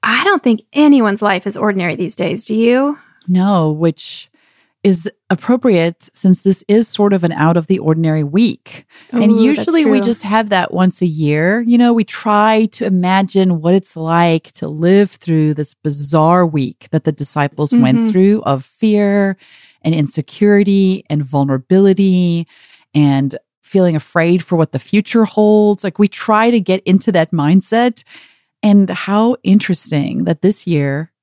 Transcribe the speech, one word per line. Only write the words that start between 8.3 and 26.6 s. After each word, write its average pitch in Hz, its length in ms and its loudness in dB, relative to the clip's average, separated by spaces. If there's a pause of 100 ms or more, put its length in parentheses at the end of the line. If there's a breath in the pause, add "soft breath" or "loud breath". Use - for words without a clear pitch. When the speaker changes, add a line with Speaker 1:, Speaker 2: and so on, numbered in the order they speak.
Speaker 2:
And 226 200 2
Speaker 1:
Ooh, 214 60 4 (180)
that's 294 60 -6
Speaker 2:
usually 330 260 0
we 208 120 2
Speaker 1:
true. - 80 -2
Speaker 2:
just 233 160 -4
have 214 260 -2
that 190 260 -2
once 185 280 0
a 180 40 0
year. 156 540 -2
You 240 180 0
know, 240 140 4
we 233 100 0
try 220 680 0
to - 120 -8
imagine 185 760 0
what 170 160 2
it's - 200 -4
like 165 580 0
to - 120 -10
live 175 460 2
through 156 420 0
this 147 180 -8
bizarre 156 720 0
week 147 460 -6
that 160 140 -4
the 160 80 -2
disciples 143 580 -4
Speaker 1:
Mm-hmm. 240 120 2
Speaker 2:
went 233 280 2
through 202 320 2
of - 220 -4
fear 202 720 -2 (460 soft breath)
and 165 120 0
insecurity 196 1120 0
and 151 160 -2
vulnerability 175 1200 0 (440 soft breath)
and 139 460 0 (240)
feeling 180 340 0
afraid 170 480 -2
for - 100 -4
what 160 160 0
the - 80 -8
future 214 460 -2
holds. 214 580 2
Like, 185 160 -8
we 208 80 2
try 220 420 0
to 240 120 2